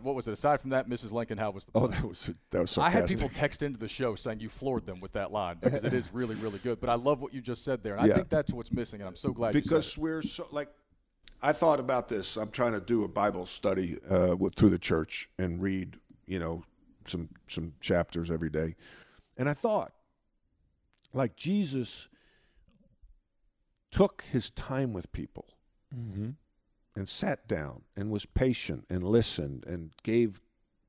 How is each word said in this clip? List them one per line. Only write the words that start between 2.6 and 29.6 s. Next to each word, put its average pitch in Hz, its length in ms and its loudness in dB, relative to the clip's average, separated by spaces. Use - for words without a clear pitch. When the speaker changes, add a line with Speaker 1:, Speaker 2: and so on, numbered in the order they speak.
Speaker 2:
was - 160 0
Speaker 1:
I 156 120 4
had 196 100 4
Speaker 2:
sarcastic. - 100 2
Speaker 1:
people 135 140 0
text - 300 -2
into 139 160 -6
the 110 80 -8
show 117 280 -2
saying 110 260 -6
you 110 80 -8
floored 127 360 -4
them 92 140 -10
with 95 140 -14
that 101 180 -4
line 92 300 -2
because 131 240 2
it 127 80 0
is 107 200 -2
really, 117 220 -4
really 104 240 -6
good. 120 220 -4
But 123 80 0
I 117 60 4
love 127 260 0
what 139 120 -10
you 131 80 -10
just 120 220 -6
said 127 200 -2
there. 101 120 -2
And 110 120 4
Speaker 2:
Yeah. 208 60 8
Speaker 1:
I - 40 6
think 185 120 0
that's 151 240 0
what's 120 180 -6
missing, 113 300 -4
and 101 80 -8
I'm 87 60 -14
so 135 160 -4
glad 113 240 0
you 147 60 6
said 143 80 -6
Speaker 2:
Because 156 240 4
Speaker 1:
it. - 40 -8
Speaker 2:
we're 160 240 -2
so, 151 300 -8
like, 147 180 -6
I 143 120 4
thought 151 260 6
about 127 300 0
this. 101 280 -2
I'm 107 140 -4
trying 120 220 2
to 104 80 0
do 113 240 4
a - 20 -4
Bible 92 380 2
study, 95 520 0
uh, 90 280 6
with, 92 180 2
through 107 160 10
the 87 80 4
church - 500 -2
and 90 220 0
read, 95 380 -2
you 92 120 -2
know, 82 240 -4
some, 85 240 -6
some 80 340 -6
chapters 85 480 0
every 80 220 0
day. 80 240 -2
And 131 120 0
I 147 60 0
thought, 214 360 0
like, 127 220 0
Jesus 147 720 -2
took - 420 4
his 123 200 0
time 131 420 -4
with 92 180 -8
people - 360 -8
Speaker 3:
Mm-hmm. 110 360 -6
Speaker 2:
and 98 140 -6
sat - 400 -4
down 73 320 -4
and 101 120 -4
was 104 160 -4
patient 117 640 0
and 90 140 -2
listened 90 640 2